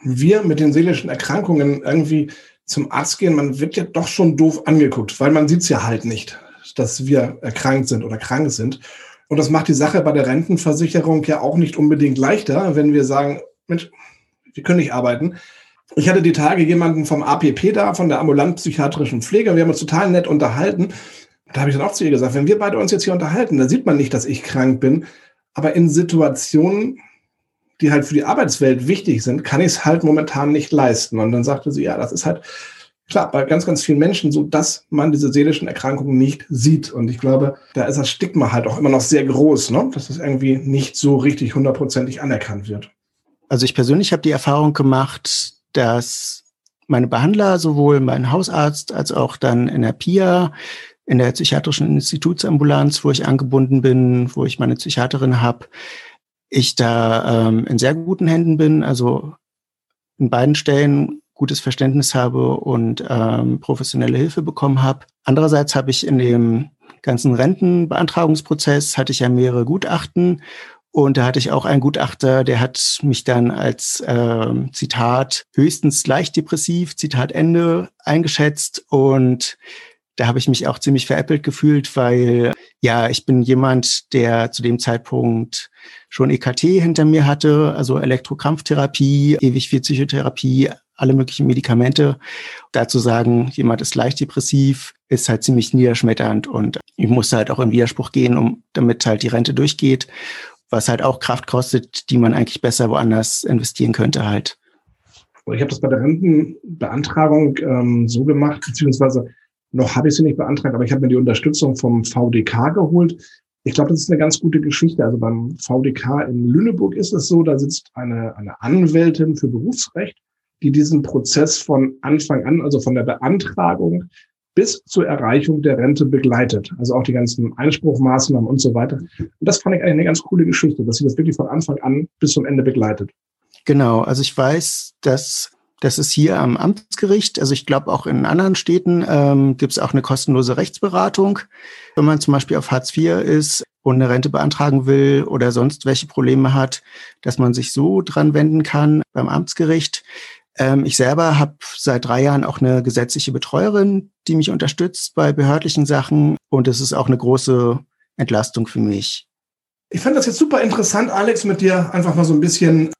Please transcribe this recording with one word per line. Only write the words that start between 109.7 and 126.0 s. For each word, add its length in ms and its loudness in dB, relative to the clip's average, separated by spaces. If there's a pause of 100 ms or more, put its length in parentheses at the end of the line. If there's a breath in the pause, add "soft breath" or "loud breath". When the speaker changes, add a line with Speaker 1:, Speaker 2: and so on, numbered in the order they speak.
Speaker 1:
noch 260 -2
habe 100 2
ich 80 2
sie 80 2
nicht 140 2
beantragt, 360 -4
aber 120 -2
ich 80 -2
habe 80 0
mir 80 2
die 80 4
Unterstützung 580 0
vom 300 0
V 240 -2
D 140 0
K 260 0
geholt. 520 2 (440 soft breath)
Ich 80 -2
glaube, 160 2
das 100 2
ist 100 -8
eine 80 2
ganz 220 0
gute 220 0
Geschichte. 420 0
Also 140 0
beim 420 -4
V 220 -2
D 100 0
K 300 -4
in 260 -2
Lüneburg 480 0
ist 160 -4
es 160 -2
so, 160 4
da 160 2
sitzt 340 -6
eine, 440 -6
eine 240 -14
Anwältin 720 2
für 140 -4
Berufsrecht, 680 -6 (460)
die 80 2
diesen 300 2
Prozess 560 0
von 440 0
Anfang 440 0
an, 160 2
also 180 0
von 160 -2
der 80 -2
Beantragung 1040 -2 (480 soft breath)
bis 320 0
zur 200 0
Erreichung 560 0
der 160 2
Rente 280 2